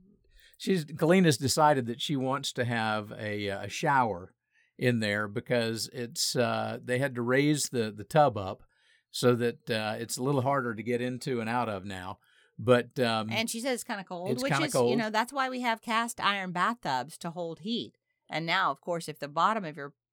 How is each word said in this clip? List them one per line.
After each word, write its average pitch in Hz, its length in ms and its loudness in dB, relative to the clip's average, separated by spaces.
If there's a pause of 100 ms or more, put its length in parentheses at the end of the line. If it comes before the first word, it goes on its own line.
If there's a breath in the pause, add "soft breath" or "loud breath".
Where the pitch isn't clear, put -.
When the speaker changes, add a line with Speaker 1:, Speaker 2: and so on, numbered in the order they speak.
(580 soft breath)
Speaker 1:
she's, 190 260 0
Galena's 160 540 4
decided 143 480 4
that 117 140 -6
she - 160 -2
wants 131 360 -2
to 127 120 -2
have 110 480 -2
a, 104 380 -4
uh, 98 120 -6
a 104 60 -8
shower 117 680 0 (440)
in 123 220 2
there 104 280 0
because 113 640 -2
it's, - 440 -4
uh, 110 480 0
they 123 140 0
had 135 160 0
to 120 80 -4
raise 139 480 4
the, 113 200 0
the 104 140 -12
tub 147 320 4
up 98 260 -6 (480 soft breath)
so 123 240 4
that, 120 360 -2
uh, 110 280 -2
it's 117 180 -8
a 123 60 -6
little 135 200 2
harder 127 320 0
to 110 80 -8
get 120 180 0
into 123 400 -4
and 110 80 -4
out 120 200 0
of 98 160 -6
now. 95 340 -10 (380 soft breath)
But, 120 440 4
um, 110 300 0
Speaker 2:
And 226 200 -2
she 233 100 -6
says 254 140 -2
it's 220 100 -6
kinda 202 200 -8
cold, 175 260 -6
Speaker 1:
it's 247 140 -2
Speaker 2:
which 277 80 0
Speaker 1:
kinda 311 140 0
Speaker 2:
is, 262 80 -4
you - 60 2
Speaker 1:
cold. 240 180 4
Speaker 2:
know, 220 120 -2
that's 220 220 -2
why 269 160 -2
we 254 140 -6
have 226 200 -2
cast 233 380 -2
iron 196 320 -2
bathtubs 165 680 -2
to 170 140 -8
hold 165 280 -8
heat. 185 360 -6 (340)
And - 160 -4
now, 180 240 2
of 135 100 -4
course, 170 280 -4
if 151 100 -10
the 147 80 -8
bottom 180 380 0
of 151 120 -10
your, 143 160 -12 (200)